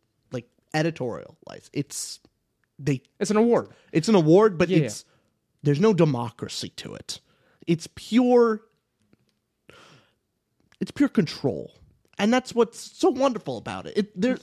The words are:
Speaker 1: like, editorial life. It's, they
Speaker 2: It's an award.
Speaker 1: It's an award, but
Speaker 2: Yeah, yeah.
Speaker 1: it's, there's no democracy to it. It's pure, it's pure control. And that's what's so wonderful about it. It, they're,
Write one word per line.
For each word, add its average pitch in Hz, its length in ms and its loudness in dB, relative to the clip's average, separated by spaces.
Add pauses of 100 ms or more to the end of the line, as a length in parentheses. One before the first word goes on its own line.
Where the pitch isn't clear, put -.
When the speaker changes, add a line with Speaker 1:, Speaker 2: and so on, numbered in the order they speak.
(320)
Speaker 1:
like, 123 140 -12 (280)
editorial 156 720 -6
life. 50 260 -18
It's, - 460 -8 (600)
they 135 200 -4 (200)
Speaker 2:
It's 202 100 -2
an 208 60 0
award. 220 320 2 (240)
Speaker 1:
It's 165 160 0
an 226 80 4
award, 180 420 6
but 170 100 0
Speaker 2:
Yeah, 180 100 2
yeah. 151 80 2
Speaker 1:
it's, 107 180 -12 (600)
there's 143 160 2
no 214 140 4
democracy 127 840 -2
to - 180 -14
it. - 260 -14 (480)
It's 165 260 -2
pure, 240 680 2 (2250)
it's 185 100 -8
pure 285 180 0
control. 123 640 -4 (460)
And 208 140 0
that's 254 220 -2
what's 233 240 0
so - 320 -2
wonderful 240 460 -2
about 101 300 -10
it. - 100 -12
It, 202 240 -4
they're, 254 220 0